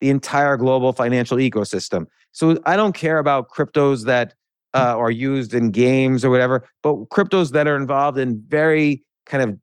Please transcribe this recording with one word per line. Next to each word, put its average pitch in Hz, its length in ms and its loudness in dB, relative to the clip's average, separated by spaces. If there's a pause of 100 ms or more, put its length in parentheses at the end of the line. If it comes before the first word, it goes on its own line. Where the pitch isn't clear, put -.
the 135 100 0
entire 139 460 0
global 131 360 0
financial 123 460 -2
ecosystem. 104 680 -2 (260)
So 160 340 2
I 160 100 2
don't 208 180 0
care 160 240 -2
about 139 300 0
cryptos 143 580 0
that, 123 280 0 (400)
uh, 123 240 2
are 117 120 0
used 127 440 -4
in 117 160 0
games 127 540 2
or 131 60 2
whatever, 127 380 2 (140)
but 151 120 0 (160)
cryptos 185 420 0
that 147 160 2
are 147 80 0
involved 139 420 -2
in 123 300 -4
very 151 560 0 (220)
kind 139 160 -2
of 104 200 -2